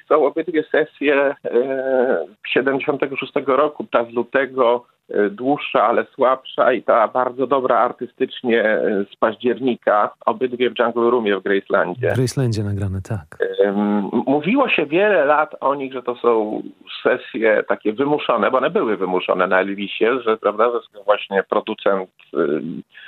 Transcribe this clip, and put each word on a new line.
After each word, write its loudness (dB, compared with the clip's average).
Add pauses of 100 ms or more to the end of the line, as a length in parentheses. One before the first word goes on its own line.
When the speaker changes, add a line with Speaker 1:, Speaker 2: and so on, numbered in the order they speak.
Speaker 1:
są 4
obydwie 0
sesje, 0 (100)
y, -6 (960)
siedemdziesiątego -2
szóstego -2
roku, 0
ta 0
z -14
lutego, 0 (240)
y, 0
dłuższa, -2
ale 2 (100)
słabsza, 0
i -4
ta 4
bardzo -2
dobra 2
artystycznie, -2
y, 0
z -20
października, 0 (160)
obydwie -2
w -12
Jungle 2
Roomie 2
w -8
Gracelandzie. -2
Speaker 2:
W 0
Gracelandzie -2
nagrane, -4
tak. -10 (260)
Speaker 1:
Em, 0 (180)
mówiło 2
się 0
wiele 2
lat 2
o 0
nich, -8
że -8
to -4
są 0 (420)
sesje 0
takie -2
wymuszone, 0
bo 2
one 0
były -2
wymuszone 0
na 2
Elvisie, -2
że, 0
prawda, 0
że -8
właśnie 0
producent, -2 (240)
y, 0 (460)